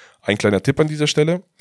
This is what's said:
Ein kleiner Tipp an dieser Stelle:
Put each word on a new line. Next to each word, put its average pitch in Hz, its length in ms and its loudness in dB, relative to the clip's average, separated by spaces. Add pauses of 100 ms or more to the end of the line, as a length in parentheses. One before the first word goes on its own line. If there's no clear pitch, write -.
(220)
Ein 101 180 -2
kleiner 104 240 2
Tipp 139 160 0
an 156 80 2
dieser 151 200 -4
Stelle: 160 360 0 (180)